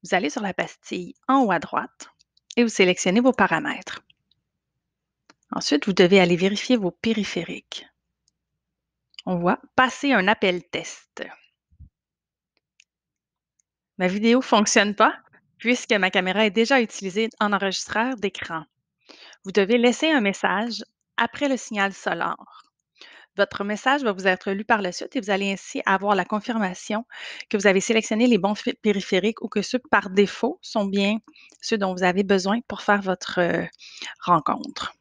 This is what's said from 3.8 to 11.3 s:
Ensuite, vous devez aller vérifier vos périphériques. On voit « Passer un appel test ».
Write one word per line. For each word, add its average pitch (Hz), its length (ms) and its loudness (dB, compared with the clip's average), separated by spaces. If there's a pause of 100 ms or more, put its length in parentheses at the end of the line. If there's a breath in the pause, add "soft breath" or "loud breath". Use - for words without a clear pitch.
Ensuite, - 360 -2
vous 202 60 -2
devez 185 280 6
aller 175 160 4
vérifier 196 400 0
vos 190 160 -2
périphériques. - 960 -6 (1400)
On 185 120 -2
voit « 175 220 0 (160)
Passer 262 360 2
un 190 160 4
appel 185 340 0
test ». - 640 -12 (2750)